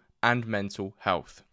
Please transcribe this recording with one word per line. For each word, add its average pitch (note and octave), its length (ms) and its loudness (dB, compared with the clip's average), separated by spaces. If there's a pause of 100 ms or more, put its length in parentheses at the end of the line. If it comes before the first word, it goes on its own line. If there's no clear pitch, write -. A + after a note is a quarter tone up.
(240)
and A#2+ 240 2
mental G2+ 520 -4
health. - 540 -2